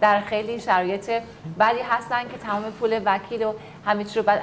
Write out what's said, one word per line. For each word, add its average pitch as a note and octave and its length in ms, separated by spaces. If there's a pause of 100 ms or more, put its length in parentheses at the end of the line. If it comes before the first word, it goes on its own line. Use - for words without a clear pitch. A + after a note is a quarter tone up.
در G#3 200
خیلی G#3+ 400
شرایط G3 500 (500)
بدی A#3+ 200 (100)
هستن A#3+ 380
که A#3+ 100
تمام G#3 240
پول A3 420
وکیل G#3 380
و G#3+ 100 (340)
همه G#3 180
چی G#3 140
رو G#3+ 60
باید G#3 180